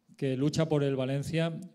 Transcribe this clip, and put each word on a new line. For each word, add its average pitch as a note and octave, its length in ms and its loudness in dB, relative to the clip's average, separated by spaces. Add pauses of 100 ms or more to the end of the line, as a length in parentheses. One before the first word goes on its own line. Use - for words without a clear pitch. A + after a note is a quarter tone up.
(160)
que C3 200 -2
lucha D3+ 320 2
por D3 160 2
el C#3 100 2
Valencia, C#3+ 640 -2 (160)